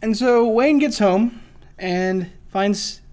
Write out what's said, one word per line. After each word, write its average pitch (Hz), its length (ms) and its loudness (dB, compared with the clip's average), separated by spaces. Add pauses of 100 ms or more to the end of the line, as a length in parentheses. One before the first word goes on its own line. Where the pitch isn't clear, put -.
And 220 140 -2
so 240 320 2
Wayne 262 300 2
gets 285 200 0
home 208 420 0 (380)
and 185 520 -4 (180)
finds 196 520 -4 (120)